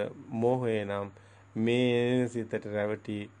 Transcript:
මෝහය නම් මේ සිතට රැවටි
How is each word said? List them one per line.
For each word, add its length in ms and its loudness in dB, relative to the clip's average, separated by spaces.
මෝහය 540 2
නම් 280 -4
මේ 760 4
සිතට 360 -4
රැවටි 520 -2